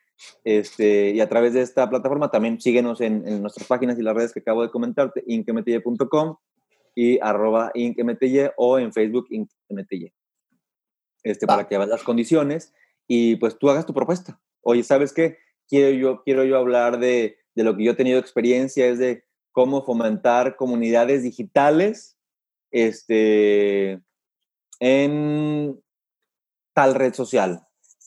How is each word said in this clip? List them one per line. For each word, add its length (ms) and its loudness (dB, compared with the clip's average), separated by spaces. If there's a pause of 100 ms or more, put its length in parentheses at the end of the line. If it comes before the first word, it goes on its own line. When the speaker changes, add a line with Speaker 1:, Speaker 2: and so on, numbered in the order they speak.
(440)
Speaker 1:
este, 680 2
y 100 -2
a 80 -4
través 240 2
de 100 2
esta 260 -2
plataforma 420 -2
también 300 -2
síguenos 400 0
en, 280 -2
en 140 -6
nuestras 260 -10
páginas 300 -2
y 40 -6
las 120 -2
redes 180 -2
que 80 -12
acabo 220 -2
de 80 -4
comentarte, 560 -4
inc 220 -4
m 140 -4
t 100 -2
y 80 0
punto 280 -4
com 280 -2 (580)
y 260 2
arroba 540 0
inc 240 -4
m 180 -2
t 100 0
y 140 2 (160)
o 220 2
en 140 -4
Facebook 380 -2
Inc 200 -8 (180)
M 160 -12
T 120 -10
Y. 160 -14 (1080)
Este, 240 -4
Speaker 2:
Va. 80 4
Speaker 1:
para 140 -2
que 100 -2
veas 120 -2
las 120 -2
condiciones 720 0 (320)
y, 300 2
pues, 220 -2
tú 120 4
hagas 160 0
tu 80 -10
propuesta. 460 -4 (220)
Oye, 200 2
¿sabes 300 0
qué? 260 -2 (300)
Quiero 220 4
yo, 340 -2
quiero 200 2
yo 120 2
hablar 420 0
de, 400 -2 (160)
de 100 0
lo 120 0
que 80 -2
yo 80 2
he 40 -6
tenido 220 0
experiencia, 680 0
es 120 0
de 260 -4 (280)
cómo 320 0
fomentar 720 0
comunidades 680 0
digitales, 960 -2 (540)
este, 1300 2 (800)
en 1000 0 (920)
tal 200 4
red 200 0
social. 520 -2 (400)